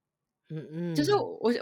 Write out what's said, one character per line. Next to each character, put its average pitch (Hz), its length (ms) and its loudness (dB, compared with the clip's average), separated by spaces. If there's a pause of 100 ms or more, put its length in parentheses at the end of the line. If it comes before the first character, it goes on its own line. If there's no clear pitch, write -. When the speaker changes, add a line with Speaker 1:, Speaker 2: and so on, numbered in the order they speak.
(480)
Speaker 1:
嗯， 156 220 -10
嗯。 165 240 -4
Speaker 2:
就 294 100 2
是 392 100 4
我， 240 480 2